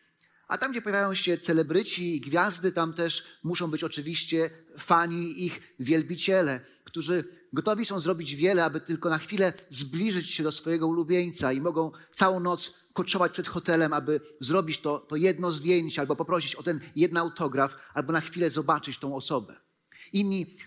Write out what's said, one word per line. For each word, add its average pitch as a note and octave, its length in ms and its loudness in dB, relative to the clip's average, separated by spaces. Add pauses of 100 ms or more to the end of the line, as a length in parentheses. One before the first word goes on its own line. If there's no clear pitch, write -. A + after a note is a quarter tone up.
(520)
A - 60 -2
tam, C4+ 120 0
gdzie A#3+ 120 -6
pojawiają G3+ 320 0
się F3+ 240 0
celebryci E3+ 760 0
i C3+ 40 -4
gwiazdy, E3+ 520 0
tam E3 200 0
też E3 320 -2 (180)
muszą E3+ 280 -2
być D#3 140 -4
oczywiście D#3+ 640 -2 (280)
fani, E3+ 680 0
ich - 340 -8
wielbiciele, D#3+ 840 2 (240)
którzy E3 400 -2 (280)
gotowi G#3 340 0
są G3 140 -2
zrobić D#3 340 -2
wiele, F3 300 4
aby D#3 160 -2
tylko E3 280 -4
na D#3 100 2
chwilę F#3+ 340 0 (180)
zbliżyć E3 600 -2
się - 120 -2
do D3+ 100 0
swojego E3 340 -2
ulubieńca E3+ 680 0
i C3+ 80 0
mogą D#3+ 320 0 (180)
całą F#3 300 4
noc F3 340 0 (180)
koczować F3+ 400 0
przed - 160 -6
hotelem, E3 440 2
aby D3 280 0 (200)
zrobić D#3 380 0
to, D3 200 -2
to - 180 -8
jedno F3 360 2
zdjęcie D#3+ 480 0
albo C#3 160 0
poprosić E3 380 -2
o D3 80 -12
ten D#3+ 180 -2 (160)
jeden E3 200 4
autograf, C#3+ 600 0 (180)
albo C#3+ 180 -2
na E3 80 2
chwilę E3 300 0
zobaczyć D3 480 0
tą F3 160 -6
osobę. B2+ 420 -4 (560)
Inni G3 440 0 (100)